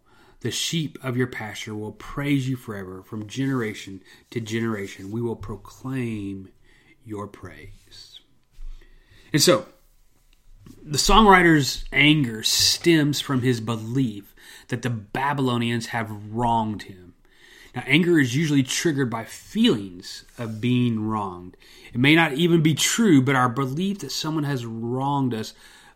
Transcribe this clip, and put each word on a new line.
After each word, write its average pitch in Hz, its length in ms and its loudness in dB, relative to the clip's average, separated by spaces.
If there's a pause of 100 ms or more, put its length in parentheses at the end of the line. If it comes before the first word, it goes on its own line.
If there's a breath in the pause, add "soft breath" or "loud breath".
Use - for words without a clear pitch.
(420 soft breath)
the 113 100 -6
sheep - 500 -4
of 123 140 -6
your 123 120 0
pasture, 107 460 -12
will 107 200 -10
praise 139 540 -4
you 131 100 -4
forever. 95 440 -12
From 107 260 -12
generation 110 760 -6 (260 loud breath)
to 120 120 -6
generation, 107 680 -6
we 113 120 -6
will 113 160 -4
proclaim 104 1120 -10 (540 soft breath)
your 104 240 -10
praise. - 920 -20 (1120 soft breath)
And 147 100 2
so, 175 260 4 (1160)
the 147 160 -6
songwriter's 180 920 6
anger 135 520 2
stems - 800 2
from 131 200 -2
his 120 200 0
belief 110 760 -4 (320 loud breath)
that 117 140 -6
the 131 80 -4
Babylonians 120 1000 -2
have 107 460 -8
wronged 113 500 -2
him. 90 320 -20 (580 loud breath)
Now, 123 140 -10
anger 165 320 4
is 123 160 2
usually 147 280 2
triggered 139 460 -2
by 113 140 -8
feelings 104 1040 -2 (120)
of 110 240 -8
being 120 460 2
wronged. 92 480 -6 (380 loud breath)
It 120 60 -2
may 143 160 6
not 165 180 4
even 170 280 4
be 151 140 4
true, 180 460 4
but 139 140 2
our 127 140 2
belief 139 500 -4
that 139 120 -12
someone 156 320 -4
has 135 220 -4
wronged 123 680 -2
us 110 200 -6 (420 loud breath)